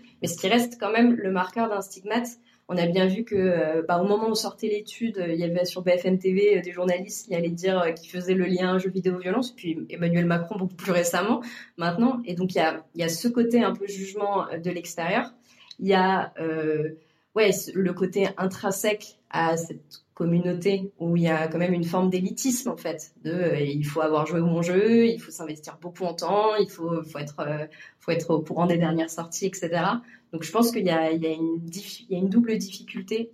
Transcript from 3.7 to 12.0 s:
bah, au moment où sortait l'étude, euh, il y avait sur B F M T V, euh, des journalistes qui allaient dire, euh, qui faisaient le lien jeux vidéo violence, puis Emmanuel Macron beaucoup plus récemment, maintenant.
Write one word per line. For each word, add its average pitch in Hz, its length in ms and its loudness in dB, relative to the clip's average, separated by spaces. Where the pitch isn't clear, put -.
bah, 175 160 2
au 185 60 2
moment 214 220 2
où 220 60 0
sortait 214 340 -4
l'étude, 208 480 -4
euh, 170 160 -2
il 165 60 0
y 170 40 0
avait 175 220 0
sur 180 160 -6
B 180 160 0
F 175 80 -4
M 190 120 4
T 185 140 2
V, 202 260 6
euh, 180 40 0
des 180 100 -8
journalistes 180 560 -2
qui 185 80 -4
allaient 170 140 0
dire, 180 320 0
euh, 170 100 2
qui - 160 -10
faisaient 180 280 -2
le 185 100 2
lien 185 340 2
jeux 190 100 -2
vidéo 185 280 0
violence, 190 340 -2
puis - 260 -6
Emmanuel 170 360 2
Macron 170 320 0
beaucoup 185 160 -4
plus - 200 -2
récemment, 180 480 2
maintenant. 170 500 0